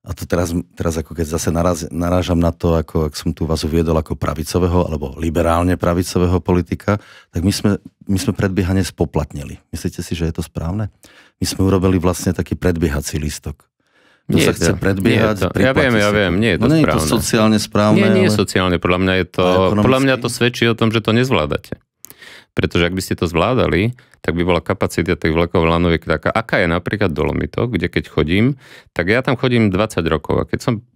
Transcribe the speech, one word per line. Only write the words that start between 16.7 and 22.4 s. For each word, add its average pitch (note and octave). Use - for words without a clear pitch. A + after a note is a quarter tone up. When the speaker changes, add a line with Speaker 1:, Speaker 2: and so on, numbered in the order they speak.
Speaker 1:
nie D#3+
je D3
to D#2
Speaker 2:
správne. D#2+
Speaker 1:
sociálne A2
správne, G#2+
Speaker 2:
Nie, G3+
nie F#3+
je F3
Speaker 1:
ale G#2
Speaker 2:
sociálne, F#2
podľa F2+
mňa F#2
je F#2
to, -
Speaker 1:
A F2+
ekonomicky? F#2+
Speaker 2:
podľa C3
mňa C3+
to A#2+
svedčí A#2+
o A#2
tom, A2+
že A2+
to G#2+
nezvládate. G#2+